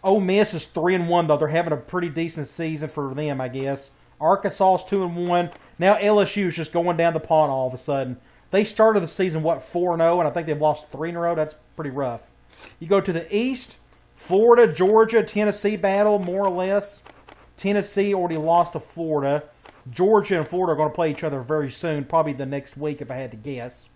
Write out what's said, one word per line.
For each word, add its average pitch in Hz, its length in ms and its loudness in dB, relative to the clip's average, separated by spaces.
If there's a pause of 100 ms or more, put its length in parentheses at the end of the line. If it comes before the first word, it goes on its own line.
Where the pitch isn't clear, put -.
Ole 196 160 4
Miss 196 340 2
is 160 140 -6
three 175 280 0
and 175 120 -2
one, 170 200 2
though. 151 100 4
They're 147 100 0
having 160 260 0
a 143 40 -2
pretty 175 320 -6
decent 151 380 -6
season 160 420 -6
for 139 240 -6
them, 143 260 -4
I 131 80 -4
guess. 135 440 -6 (300)
Arkansas 190 540 2
is - 80 -4
two 196 200 -2
and 175 240 -4
one. 175 220 0 (300)
Now 190 200 4
L 208 200 4
S 196 180 0
U 196 100 0
is 151 80 -4
just 160 160 -8
going 175 240 0
down 170 180 2
the 156 60 -2
pot 156 300 2
all 131 180 -2
of 123 60 -4
a 123 40 -12
sudden. 131 400 -4 (340)
They 208 120 4
started 220 380 4
the 165 60 -6
season, 160 360 -2
what, 160 180 0
four 175 320 -2
and 165 80 0
oh, 170 180 4
and 160 80 2
I 143 40 0
think 165 160 -4
they've 147 140 -2
lost 151 280 0
three 151 200 -8
in 170 60 -10
a 175 40 -6
row. 170 160 0
That's 156 200 -4 (200)
pretty 147 140 -8
rough. 127 320 -6 (580)
You 170 80 -14
go 196 140 4
to 190 100 -4
the 170 240 -4
East, 247 420 -2 (380)
Florida, 226 560 6
Georgia, 214 520 4
Tennessee 208 520 -2
battle, 202 440 2
more 190 280 -2
or - 20 2
less. 190 540 -4 (540)
Tennessee 202 560 0
already 175 240 -2
lost 170 360 2
to 156 60 -6
Florida. 147 640 -2 (480)
Georgia 202 460 2
and 156 100 -2
Florida 180 260 -2
are 143 40 -2
gonna 151 140 0
play 165 200 -2
each 143 120 -8
other 139 180 -4
very 143 280 -4
soon, 147 360 -6
probably 156 260 0
the 135 140 -8
next 139 320 -10
week 147 240 -8
if 123 100 -12
I 127 40 -8
had 127 160 -10
to 113 60 -18
guess. 123 580 -12